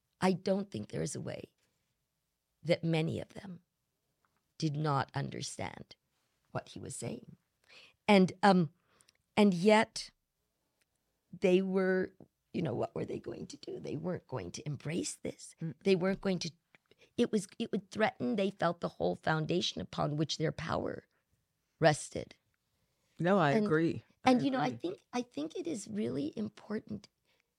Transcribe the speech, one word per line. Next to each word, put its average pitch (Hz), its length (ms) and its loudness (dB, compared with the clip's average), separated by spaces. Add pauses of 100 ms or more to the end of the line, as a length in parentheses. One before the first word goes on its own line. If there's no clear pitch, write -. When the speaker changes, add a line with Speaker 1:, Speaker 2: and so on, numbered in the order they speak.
(200)
Speaker 1:
I 190 140 4
don't 196 380 -2
think - 180 -10
there 156 140 -4
is 156 120 -6
a - 60 -8
way - 280 -10 (1120)
that 160 200 0
many 160 380 0
of - 120 -16
them 180 260 -16 (960)
did 151 180 -2
not 147 380 0
understand - 840 -8 (560)
what - 180 -8
he - 100 -16
was 98 160 -12
saying. - 400 -12 (720)
And, 190 340 8
um, 185 280 6 (680)
and 208 160 8
yet 214 560 2 (1300)
they 185 220 6
were, 185 500 0 (420)
you 190 80 -2
know, 127 120 -2
what - 220 -4
were - 100 -4
they - 140 -8
going - 280 -10
to - 100 -18
do? - 220 -12
They - 160 -8
weren't 160 320 -8
going 104 240 -8
to - 140 -14
embrace 147 580 -6
this. - 400 -12
Speaker 2:
Mm. 165 200 -8
Speaker 1:
They 196 120 6
weren't 185 240 0
going 185 200 -2
to, 160 120 -6 (680)
it 233 140 2
was, 208 160 0 (100)
it - 140 -6
would - 200 -6
threaten, 233 440 -2
they 196 140 0 (100)
felt, 170 220 0
the 175 80 -4
whole 180 340 -2
foundation 160 580 0
upon 151 360 -2
which 160 200 -2
their 156 140 0
power - 520 -4 (760)
rested. - 560 0 (840)
Speaker 2:
No, 180 180 4
I 151 140 6
Speaker 1:
And, 214 140 4
Speaker 2:
agree. 160 380 2 (220)
I 165 60 8
Speaker 1:
and, 143 100 4
you 135 100 0
know, 262 80 -2
I 139 80 0
Speaker 2:
agree. 117 140 -6
Speaker 1:
think, 359 160 -6 (160)
I 247 80 -2
think 285 340 -10
it 339 120 -8
is 254 220 -8
really 240 460 -4
important 214 720 -10 (520)